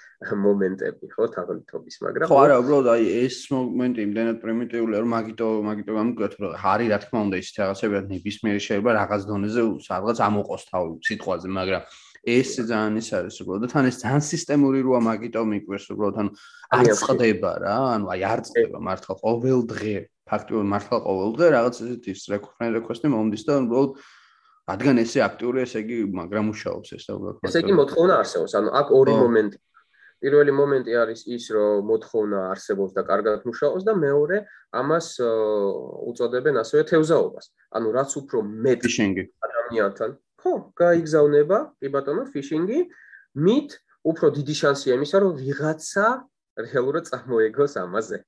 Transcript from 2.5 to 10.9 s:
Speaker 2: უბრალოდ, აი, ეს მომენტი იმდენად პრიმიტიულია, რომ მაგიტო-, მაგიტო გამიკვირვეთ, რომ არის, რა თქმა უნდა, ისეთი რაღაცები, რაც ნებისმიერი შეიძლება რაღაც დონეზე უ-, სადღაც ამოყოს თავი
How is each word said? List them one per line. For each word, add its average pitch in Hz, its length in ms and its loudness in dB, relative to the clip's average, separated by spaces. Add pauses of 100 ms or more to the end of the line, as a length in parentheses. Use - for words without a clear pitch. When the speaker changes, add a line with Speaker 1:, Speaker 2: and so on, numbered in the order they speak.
Speaker 2:
უბრალოდ, 131 300 4
აი, 117 160 4 (140)
ეს 127 200 0 (100)
მომენტი 123 520 -2
იმდენად 113 400 -2
პრიმიტიულია, 113 600 -4
რომ 117 120 0
მაგიტო-, 110 520 -2
მაგიტო 107 280 -6
გამიკვირვეთ, 110 440 -2
რომ 95 180 -8
არის, 95 340 0
რა 101 120 2
თქმა - 200 -6
უნდა, 101 160 -2
ისეთი - 240 -8
რაღაცები, 101 340 -2
რაც 98 140 -4
ნებისმიერი 101 560 -4
შეიძლება 110 300 0
რაღაც 101 300 0
დონეზე 104 380 -2
უ-, 101 180 0
სადღაც 101 380 -4
ამოყოს 101 460 -2
თავი 90 340 -4